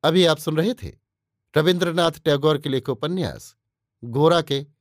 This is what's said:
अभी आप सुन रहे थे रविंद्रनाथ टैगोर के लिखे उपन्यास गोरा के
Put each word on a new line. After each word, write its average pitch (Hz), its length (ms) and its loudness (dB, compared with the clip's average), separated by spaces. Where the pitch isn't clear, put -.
अभी 170 200 4
आप 156 140 2
सुन 156 180 -4
रहे 196 180 -2
थे - 180 -14
रविंद्रनाथ 170 560 0
टैगोर 147 340 2
के 147 100 -8
लिखे 131 240 -4
उपन्यास 131 640 -8
गोरा 151 360 2
के 143 260 -6